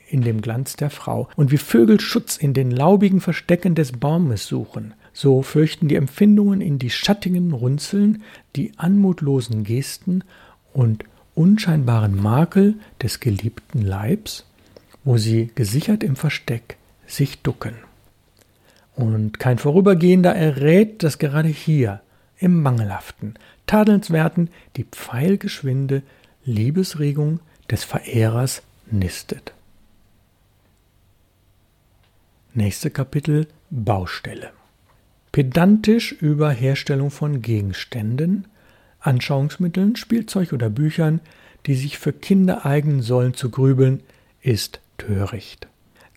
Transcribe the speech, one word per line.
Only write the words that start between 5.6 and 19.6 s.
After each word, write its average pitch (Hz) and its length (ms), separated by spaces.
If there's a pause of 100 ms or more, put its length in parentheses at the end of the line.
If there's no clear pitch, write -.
die - 80
Empfindungen 202 640
in 143 180
die 123 120
schattigen 180 640
Runzeln, 170 720 (320)
die 143 220
anmutlosen 143 880
Gesten 139 580 (500)
und 113 320 (300)
unscheinbaren 143 880
Makel 170 560 (260)
des - 160
geliebten 110 640
Leibs, 101 640 (560)
wo 123 140
sie 113 400
gesichert 147 480
im 143 100
Versteck - 640 (300)
sich - 360
ducken. 113 320 (1300)
Und 107 380
kein 123 200
Vorübergehender 180 760